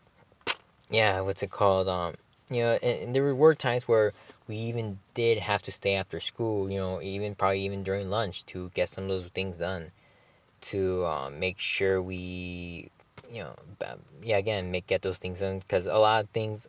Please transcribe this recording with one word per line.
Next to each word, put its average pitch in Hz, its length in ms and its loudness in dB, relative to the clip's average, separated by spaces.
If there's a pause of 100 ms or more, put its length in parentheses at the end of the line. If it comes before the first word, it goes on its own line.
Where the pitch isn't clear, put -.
(920)
yeah, 104 300 4
what's 95 200 -2
it 98 80 -4
called? 95 380 4
Um, 87 280 -2 (360)
you 120 100 0
know, 117 220 4
and, 104 200 0
and 123 120 -4
there 139 180 2
were 147 220 8
times 123 320 0
where 110 260 6 (340)
we 107 100 -6
even 113 420 -4 (160)
did 117 240 4
have 101 240 0
to 98 80 -8
stay 98 240 0
after 92 240 -4
school, 104 500 -2
you 98 80 -2
know, 92 240 -2
even, 101 320 -4
probably 98 280 2
even 98 200 -4
during 95 280 -2
lunch 101 380 -2
to 90 280 -8
get 87 140 2
some 95 160 -8
of 95 40 -4
those 92 180 -2
things 95 300 -6
done, 85 340 -4 (680)
to, 92 440 0
uh, 69 260 -2
make 87 260 -4
sure 95 440 2
we, 90 920 -8 (400)
you 113 100 -10
know, 69 140 -12 (240)
ba-, - 180 -8 (240)
yeah, 107 160 0
again, 98 320 -2
make, 90 180 -4
get 95 140 0
those 92 160 -4
things 92 220 -8
done, 95 300 -2
'cause 92 160 2
a 92 120 2
lot 107 280 6
of - 60 -12
things, 110 380 -4